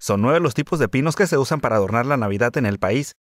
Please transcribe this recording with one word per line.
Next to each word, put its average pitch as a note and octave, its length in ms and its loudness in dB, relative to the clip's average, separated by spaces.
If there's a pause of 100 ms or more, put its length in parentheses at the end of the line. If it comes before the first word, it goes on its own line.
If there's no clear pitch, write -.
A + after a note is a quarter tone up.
son G2+ 200 0
nueve D3 200 4
los D3 140 0
tipos D3+ 240 -2
de A#2 100 2
pinos D3 260 0
que G3+ 120 2
se D#3 100 0
usan C#3 240 0
para A2 160 0
adornar G#2+ 280 0
la C#3 120 0
Navidad G#2+ 400 -2
en C3+ 80 0
el G2+ 120 0
país, A#2 440 -2